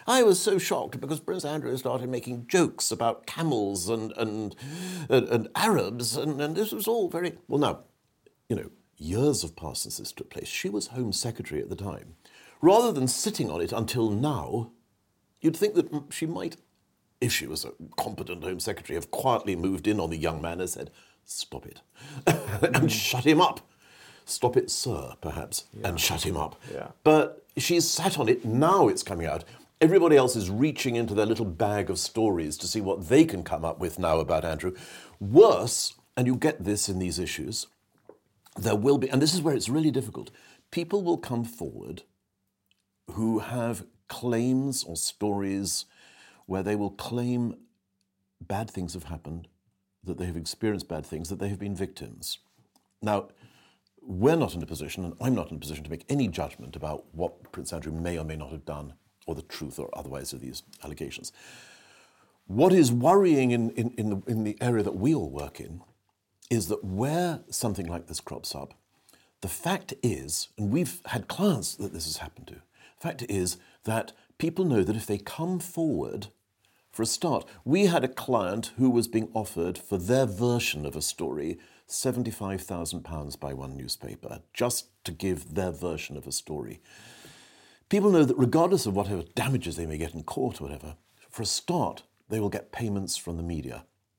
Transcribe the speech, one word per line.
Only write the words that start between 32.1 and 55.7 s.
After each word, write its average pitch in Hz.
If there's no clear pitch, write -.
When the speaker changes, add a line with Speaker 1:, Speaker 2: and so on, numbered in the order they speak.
Speaker 1:
to 90
see 113
what 92
they 147
can 92
come 82
up 82
with 87
now 80
about 80
Andrew. 82
Worse, 120
and 127
you 127
get 151
this 101
in 92
these 87
issues, 80
there 107
will 135
be, 131
and 135
this 151
is 170
where 147
it's 107
really 151
difficult, 113
people 175
will 170
come 120
forward 65
who 113
have 117
claims 127
or 85
stories 98
where 92
they 104
will 104
claim 120
bad 98
things 87
have 87
happened, 82
that 92
they 87
have 85
experienced 98
bad 78
things, 82
that 95
they 98
have 98
been 101
victims. -
Now, 104
we're 113
not 123
in 87
a -
position, 78
and 82
I'm 123
not 95
in 80
a 73
position 76